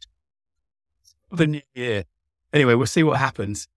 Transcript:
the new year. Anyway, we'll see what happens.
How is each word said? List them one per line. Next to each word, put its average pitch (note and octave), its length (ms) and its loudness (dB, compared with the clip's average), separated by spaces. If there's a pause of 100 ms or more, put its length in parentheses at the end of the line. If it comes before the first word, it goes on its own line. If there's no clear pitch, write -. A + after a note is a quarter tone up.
(1300)
the E3 160 0
new D3+ 140 -6 (120)
year. A#2 320 -6 (480)
Anyway, C3 220 6
we'll A#2+ 120 2
see - 160 2
what C#3+ 140 0
happens. G#2+ 600 -6